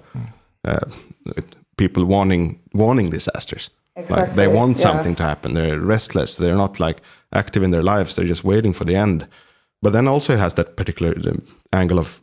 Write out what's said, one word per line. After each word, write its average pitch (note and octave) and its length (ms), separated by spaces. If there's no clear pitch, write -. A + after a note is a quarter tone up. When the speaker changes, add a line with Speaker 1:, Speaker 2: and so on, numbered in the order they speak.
Speaker 1:
Mm. A#2 100
Speaker 2:
uh, - 220
with - 80
people F#2 280
wanting, F#2 540
wanting A2 360
disasters. - 600
Like, F3+ 120
they - 140
Speaker 3:
Exactly, - 40
Speaker 2:
want A#2+ 300
Speaker 3:
yeah. - 40
Speaker 2:
something D#2+ 240
to - 80
happen. D2 300
They're D#2+ 260
restless. F#2+ 560
They're F2 200
not, G2 220
like, D#2+ 220
active G2 320
in F#2 80
their E2 100
lives. G2 320
They're F2 140
just E2+ 160
waiting G#2 300
for - 100
the E2+ 120
end. G2 300
But G#2 100
then A#2+ 160
also C#3+ 260
it A2 60
has F2 140
that - 220
particular, E2+ 380
um, - 120
angle F2+ 260
of - 240